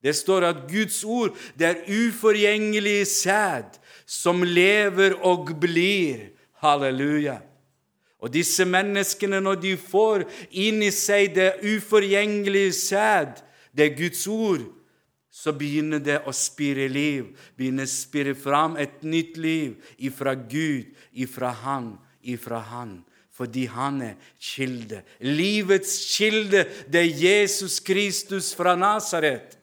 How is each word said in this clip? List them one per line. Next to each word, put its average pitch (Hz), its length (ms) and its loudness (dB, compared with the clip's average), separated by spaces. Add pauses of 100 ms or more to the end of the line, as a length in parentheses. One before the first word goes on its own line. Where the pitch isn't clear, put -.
Det 147 140 0
står 185 320 2
at 151 180 -4
Guds 202 380 -4
ord, 226 320 -2 (180)
det 160 140 0
er 170 180 -2
uforgjengelig 208 1200 2
sæd 185 720 0 (280)
som 175 360 0
lever 190 760 4
og 170 400 2
blir. 170 720 0 (320)
Halleluja. 143 760 0 (800)
Og 123 120 -8
disse 170 360 2
menneskene, 196 720 0
når 190 220 0
de 190 180 0
får 208 460 2 (340)
inn 214 240 2
i 202 80 4
seg 202 420 2
det 185 200 4 (100)
uforgjengelige 202 1120 2
sæd, 196 640 2 (320)
det 147 140 4
er 143 100 0
Guds 170 320 -4
ord, 202 380 0 (640)
så - 260 -4
begynner 147 480 -2
det 143 140 2 (100)
å 131 80 -6
spire 135 540 -2
liv, 139 400 -2 (260)
begynner 131 320 -4
å - 40 -6
spire 139 440 -4
fram 143 400 0
et 143 300 -6
nytt 160 340 -4
liv 160 560 -4
ifra 135 380 -4
Gud, 131 560 -4 (240)
ifra 123 480 -6
Han, 127 320 -6 (260)
ifra 117 400 -8 (120)
Han. 117 260 -12 (340)
Fordi 123 400 -6
Han 135 320 -4
er 107 140 -12 (180)
kilde. 117 640 -8 (200)
Livets 190 760 0 (180)
kilde, 208 540 2 (260)
det 170 140 4
er 151 180 0
Jesus 196 560 2
Kristus 190 720 -2
fra 180 240 -2
Nazaret. 175 880 -2